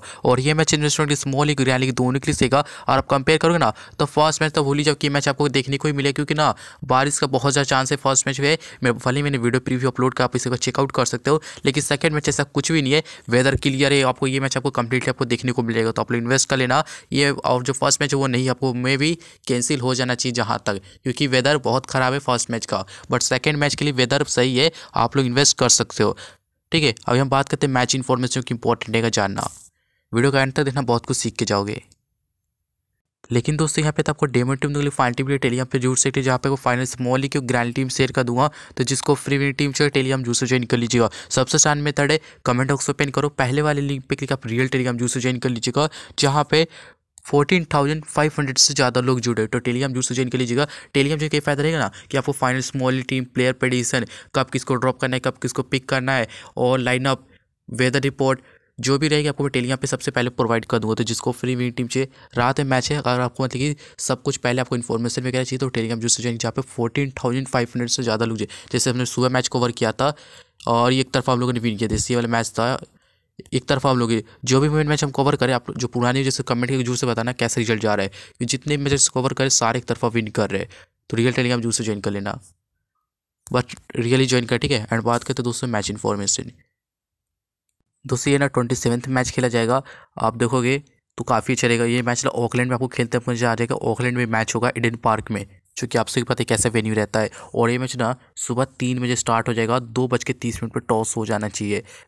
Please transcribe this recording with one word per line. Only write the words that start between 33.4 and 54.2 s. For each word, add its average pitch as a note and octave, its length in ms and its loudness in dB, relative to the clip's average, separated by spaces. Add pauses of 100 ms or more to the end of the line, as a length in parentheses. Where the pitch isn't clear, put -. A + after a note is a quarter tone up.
दोस्तों, D#3 240 0
यहाँ D3+ 120 0
पे D#3 100 0
तो D#3 80 0
आपको D3 160 0
डेमो B2+ 280 2
टीम C#3+ 180 -2
के C#3+ 80 -2
लिए C#3+ 80 0
फाइनल B2 240 2
टीम C3 140 -2
के C#3 40 0
लिए C#3 100 2
Telegram B2+ 300 0
पे C3+ 80 0
जुड़ B2+ 180 0
सकते C#3 220 0
हैं, B2+ 60 0
जहाँ B2+ 120 2
पे C#3 120 0
आपको C#3 60 0
फाइनल B2+ 300 0
स्मॉल B2+ 340 -2
लीग C3+ 120 -4
की D3+ 100 0
ग्रैंड A#2+ 340 0
टीम C3 140 -2
शेयर C3+ 220 0
कर C3 120 0
दूंगा, B2 260 2 (280)
तो B2+ 60 0
जिसको C#3 320 0
फ्री C#3 220 -2
विनिंग C#3 180 0
टीम C#3+ 160 0
चाहिए C#3+ 200 0
Telegram C3 320 0
जरूर A#2+ 120 0
से B2+ 120 0
ज्वाइन B2 180 2
कर B2 120 0
लीजिएगा। A#2 320 2 (200)
सबसे C3 280 0
आसान D3 240 2
मेथड C#3+ 300 0
है, D#3 80 2 (260)
कमेंट B2+ 260 2
बॉक्स C#3 180 -2
ओपन C#3+ 200 0
करो, C#3 280 0
पहले C3+ 240 0
वाले D3 200 0
लिंक C#3 240 -4
पे C#3 100 -2
क्लिक, C#3 180 -4
आप C3 140 -6
रियल B2 200 0
Telegram B2+ 300 0
जरूर A#2+ 120 0
से C3 100 -2
ज्वाइन B2+ 200 -2
कर C3 100 0
लीजिएगा, B2+ 380 0 (320)
जहाँ C#3+ 320 2
पे D#3+ 160 4 (580)
फोर्टीन D3+ 480 2
थाउजेंड D3 320 2
फ़ाइव D3+ 320 0
हंड्रेड C3+ 200 -2
से - 160 2
ज़्यादा B2+ 280 2
लोग B2+ 200 2
जुड़े, A2 260 0
तो B2 120 -2
Telegram B2+ 300 -2
जरूर B2+ 140 -4
से B2 120 -4
ज्वाइन B2+ 140 0
कर B2+ 80 -4
लीजिएगा। B2+ 280 0 (220)
Telegram C#3 320 0
जो D#3 100 -2
क्या D3 100 0
फ़ायदा C#3+ 240 -2
रहेगा D#3+ 160 0
ना G#2 100 0 (220)
कि C#3 60 0
आपको C3+ 140 -2
फाइनल C3 300 0
स्मॉल B2+ 420 -2
टीम, C3 220 -2
प्लेयर B2+ 280 0
प्रेडिक्शन, B2 520 0 (300)